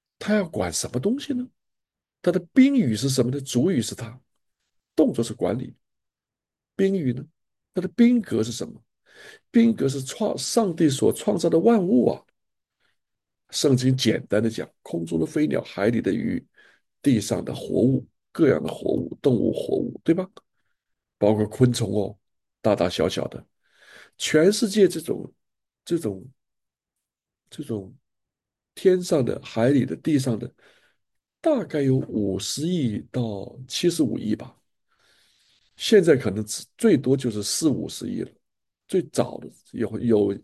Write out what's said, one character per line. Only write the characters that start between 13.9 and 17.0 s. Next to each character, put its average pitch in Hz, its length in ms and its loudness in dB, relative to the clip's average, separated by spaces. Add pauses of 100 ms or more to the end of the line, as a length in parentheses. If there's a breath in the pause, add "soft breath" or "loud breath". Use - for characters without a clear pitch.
简 123 320 0
单 107 160 0
的 113 60 0
讲， 98 200 -10 (120)
空 170 240 -8
中 165 140 -4
的 160 60 0
飞 151 220 -2
鸟、 143 160 -2
海 98 260 -2
里 117 120 0
的 95 120 -2
鱼、 90 320 -4 (560 soft breath)